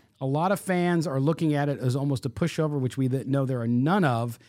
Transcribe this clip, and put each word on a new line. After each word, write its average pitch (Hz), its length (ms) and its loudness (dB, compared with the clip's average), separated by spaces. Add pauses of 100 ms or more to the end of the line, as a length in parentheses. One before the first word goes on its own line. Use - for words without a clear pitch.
(200)
A 135 60 -4
lot 156 260 0
of 190 80 -2
fans 175 460 0
are 135 140 -2
looking 156 340 2
at 143 160 0
it 131 100 -4
as 127 160 0
almost 139 300 -2
a 120 40 -4
pushover, 156 480 -2
which 127 200 -2
we 131 100 2
th-, 127 180 -2
know 139 200 0
there 127 160 -2
are 113 40 -2
none 139 380 2
of 117 340 0 (100)